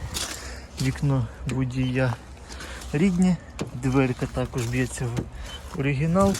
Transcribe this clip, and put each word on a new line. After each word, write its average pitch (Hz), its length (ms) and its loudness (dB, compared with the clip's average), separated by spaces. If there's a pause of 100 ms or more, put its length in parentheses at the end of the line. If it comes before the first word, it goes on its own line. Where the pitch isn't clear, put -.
(840)
Вікно 131 440 2 (200)
водія 127 680 0 (800)
рідне, 180 440 6 (380)
дверка 127 520 2
також 123 400 -2
б'ється 123 400 -2
в - 760 -6
оригінал, 165 600 4